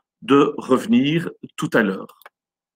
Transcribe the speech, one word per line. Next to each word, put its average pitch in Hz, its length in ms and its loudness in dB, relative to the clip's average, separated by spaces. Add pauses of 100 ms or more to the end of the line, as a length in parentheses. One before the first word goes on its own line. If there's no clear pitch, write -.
(220)
de 139 340 2
revenir 131 760 0 (260)
tout 160 180 -6
à 123 80 2
l'heure. 98 400 -6 (540)